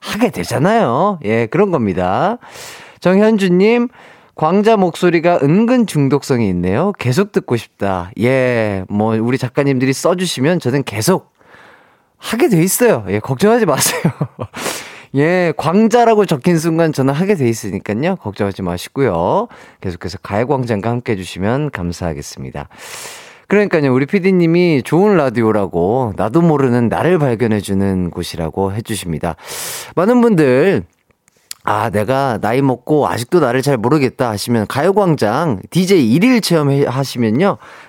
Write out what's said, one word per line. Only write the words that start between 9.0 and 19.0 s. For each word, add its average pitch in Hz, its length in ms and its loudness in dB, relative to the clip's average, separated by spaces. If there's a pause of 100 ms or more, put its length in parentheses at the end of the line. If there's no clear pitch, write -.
우리 120 180 0
작가님들이 135 540 0
써주시면 170 680 -2
저는 131 240 -2
계속 127 480 -2 (840)
하게 285 300 -2
돼 170 140 4
있어요. 185 460 2
예, 101 100 0
걱정하지 202 480 2
마세요. - 340 0 (640)
<laughs> - 540 -12
예, 170 400 2
광자라고 214 720 4
적힌 165 320 2
순간 160 340 0
저는 135 220 0
하게 190 200 0
돼 135 140 2
있으니까요. 113 680 -4
걱정하지 98 460 -6
마시고요. 101 840 -2 (320)